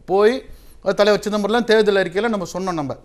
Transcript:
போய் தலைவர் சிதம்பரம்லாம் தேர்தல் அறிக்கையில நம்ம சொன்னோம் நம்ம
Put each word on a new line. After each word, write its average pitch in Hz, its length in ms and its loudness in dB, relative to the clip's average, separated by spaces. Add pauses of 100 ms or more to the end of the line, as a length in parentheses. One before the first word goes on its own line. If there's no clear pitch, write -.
போய் 214 400 2 (500)
தலைவர் 202 340 2
சிதம்பரம்லாம் 208 340 -2
தேர்தல் 214 320 2
அறிக்கையில 190 340 0
நம்ம 196 240 -4
சொன்னோம் 185 200 -6
நம்ம 139 320 -6